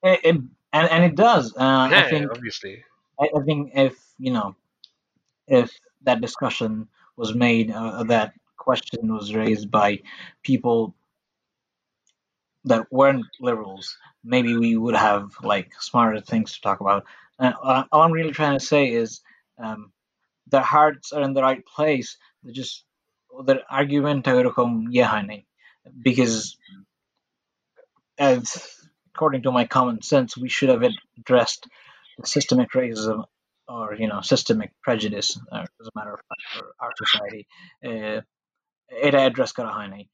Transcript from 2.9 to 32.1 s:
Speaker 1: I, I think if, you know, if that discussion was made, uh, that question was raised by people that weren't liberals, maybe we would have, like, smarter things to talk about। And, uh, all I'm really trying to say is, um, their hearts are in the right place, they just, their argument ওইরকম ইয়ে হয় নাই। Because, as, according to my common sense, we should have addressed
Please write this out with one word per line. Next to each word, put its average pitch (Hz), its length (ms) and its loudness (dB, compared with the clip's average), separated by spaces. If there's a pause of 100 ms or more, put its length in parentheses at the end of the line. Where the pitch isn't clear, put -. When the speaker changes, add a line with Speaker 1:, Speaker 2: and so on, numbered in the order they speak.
Speaker 1:
I, - 20 2 (120)
I 143 100 0
think 147 140 0 (240)
if, 127 80 0 (320)
you 127 120 -2
know, 101 120 -4 (1000)
if 123 200 4 (380)
that 120 200 2
discussion 113 440 -4 (500)
was 110 80 -4 (160)
made, 113 220 4 (140)
uh, 113 220 -8 (100)
that 107 160 2 (360)
question - 360 -2 (160)
was 101 100 -10 (160)
raised 107 240 -2 (120)
by 104 100 4 (600)
people 120 300 2 (1900)
that 113 260 2
weren't 135 380 2 (200)
liberals, 101 360 -6 (480)
maybe 120 180 2 (140)
we 117 60 2 (120)
would 113 240 0
have, 101 160 2 (280)
like, 98 180 -2 (200)
smarter 113 300 2 (120)
things 110 220 -2
to - 140 -18
talk 98 180 -2
about। 98 160 0 (400)
And, 127 100 2 (180)
uh, 131 220 2
all 151 120 6
I'm 165 160 4
really 156 200 -4
trying 143 200 2
to - 140 -10
say 143 100 6 (180)
is, 113 80 -2 (540)
um, 110 180 -10 (720)
their 139 220 2
hearts 151 400 2
are 147 120 0
in 135 100 -2
the 131 100 0
right 131 160 -2 (120)
place, 151 340 0 (340)
they 127 80 -20 (100)
just, - 140 -10 (720)
their 131 140 2 (180)
argument 143 480 0
ওইরকম 127 420 2 (260)
ইয়ে 123 160 4
হয় 107 200 -4
নাই। 104 100 -16 (680)
Because, 120 280 2 (1900)
as, 123 140 4 (680)
according 139 340 0
to 135 140 0
my 120 60 4 (120)
common 123 200 0 (140)
sense, 131 200 2 (120)
we 123 120 -8
should 131 180 2
have 117 100 0 (360)
addressed 120 420 2 (580)